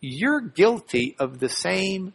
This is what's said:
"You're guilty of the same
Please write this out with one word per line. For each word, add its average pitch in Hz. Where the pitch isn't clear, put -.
"You're 208
guilty 185
of 131
the 131
same 190